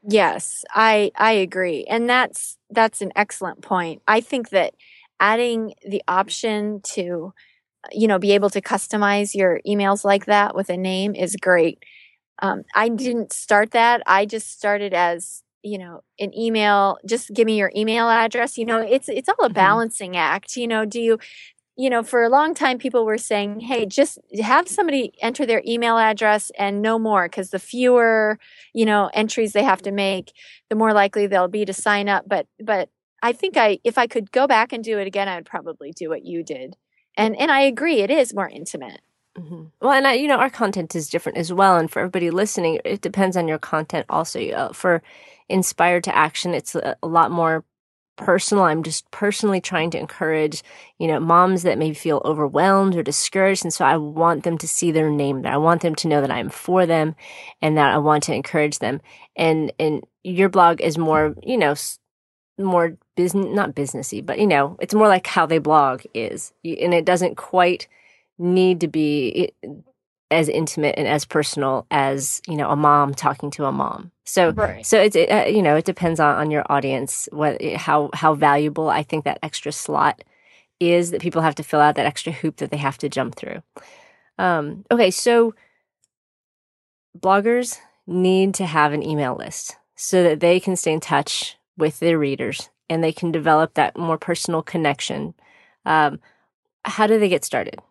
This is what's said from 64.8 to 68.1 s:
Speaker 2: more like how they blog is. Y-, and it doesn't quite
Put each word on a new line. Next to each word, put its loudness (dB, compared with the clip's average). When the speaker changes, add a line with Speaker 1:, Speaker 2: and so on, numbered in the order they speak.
Speaker 2:
more 6
like 2
how 2
they 0
blog 2
is. -8
Y-, -8
and 2
it 2
doesn't 2
quite 0